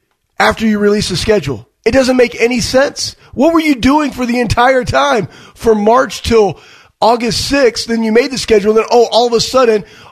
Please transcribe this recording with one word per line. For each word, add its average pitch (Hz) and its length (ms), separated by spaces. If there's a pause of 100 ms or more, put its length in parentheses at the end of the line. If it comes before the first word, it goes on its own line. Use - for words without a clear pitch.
(400)
after 214 260
you 214 140
released 202 300
the 185 80
schedule. 185 520 (160)
It 214 60
doesn't 254 260
make 240 240
any 240 180
sense. - 560 (180)
What 302 200
were 330 60
you 311 160
doing 269 360
for 247 140
the 240 140
entire 247 440
time 262 440 (260)
from 214 300
March 233 400
till 214 360 (400)
August 226 480
sixth? 269 380
Then 226 160
you 220 100
made 254 200
the 233 80
schedule, 214 320
and 220 80
then, 220 100
oh, 233 220
all 233 160
of 233 60
a 226 80
sudden, 233 440 (260)